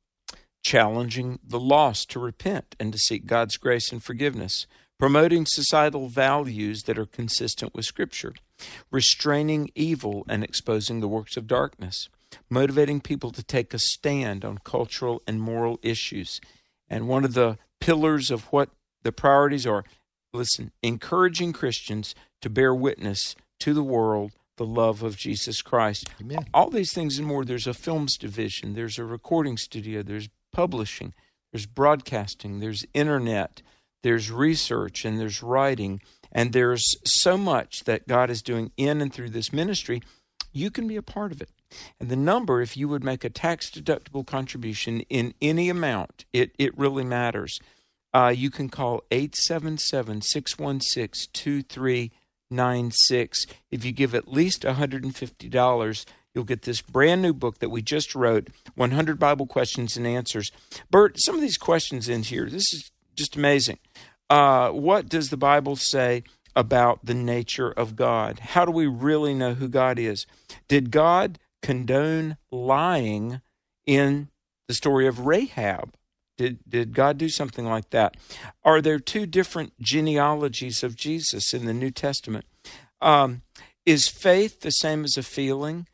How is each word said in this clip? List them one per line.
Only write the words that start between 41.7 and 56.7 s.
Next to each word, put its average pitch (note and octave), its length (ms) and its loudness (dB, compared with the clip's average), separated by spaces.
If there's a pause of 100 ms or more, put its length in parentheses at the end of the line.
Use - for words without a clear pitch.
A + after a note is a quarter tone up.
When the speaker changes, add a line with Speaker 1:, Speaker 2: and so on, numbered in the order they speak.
Speaker 1:
And A#2+ 100 -8
the B2+ 60 -2
number, D3+ 460 2
if A#2 140 -6
you C#3 140 -4
would C#3+ 140 -4
make C3 200 -4
a A#2+ 60 -6
tax-deductible D3+ 960 -6
contribution A#2 840 -6
in B2 320 -2
any E3 280 2
amount, D3 640 -4
it, B2 240 2
it C#3 200 0
really C#3 260 0
matters. A#2+ 560 -4 (540)
Uh, B2 220 6
you C3 140 -2
can C3+ 200 -6
call A#2+ 400 -4
eight C3 260 0
seven D#3 420 -2
seven, A2+ 440 -4
six - 380 -4
one C#3 220 -4
six, - 460 -4
two C#3+ 340 -4
three B2+ 500 -2 (380)
nine B2 420 0
six. - 560 0 (240)
If A#2 140 -6
you B2+ 80 -4
give B2+ 200 0
at A#2 140 -2
least E3 380 0
a C3 80 0
hundred C3+ 320 -2
and C3 100 -6
fifty - 320 -12
dollars, A#2+ 580 2 (280)
you'll B2+ 100 -2
get A2 200 -4
this A#2+ 180 -4